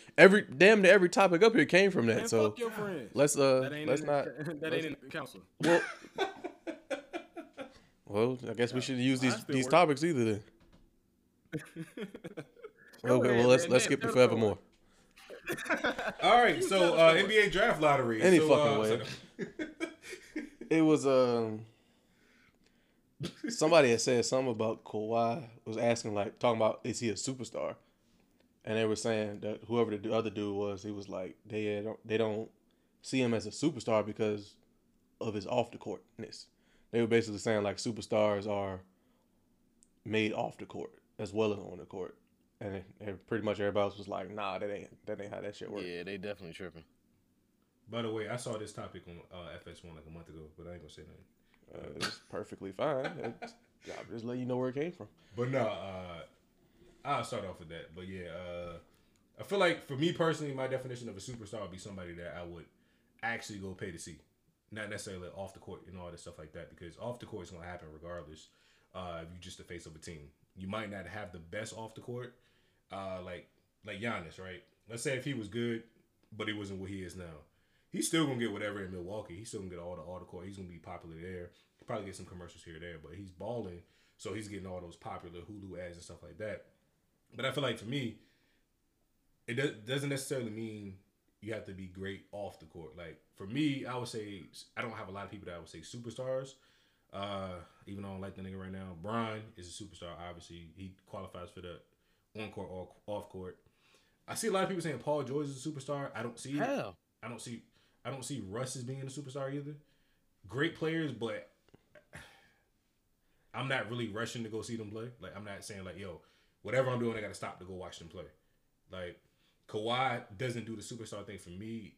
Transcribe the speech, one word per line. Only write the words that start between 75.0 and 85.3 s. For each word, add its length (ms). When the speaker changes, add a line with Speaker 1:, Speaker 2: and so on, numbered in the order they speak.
Speaker 3:
say 120
if 80
he 120
was 140
good, 340
but 140
he 60
wasn't 260
what 80
he 140
is 140
now, 280
he's 180
still 180
gonna 120
get 120
whatever 320
in 80
Milwaukee. 460
He's 120
still 120
gonna 80
get 100
all 160
the, 60
all 180
the 60
court. 220
He's 100
gonna 140
be 80
popular 420
there. 300
He'll 100
probably 200
get 100
some 80
commercials 400
here 120
or 40
there, 220
but 120
he's 160
balling, 520
so 160
he's 160
getting 180
all 140
those 160
popular 440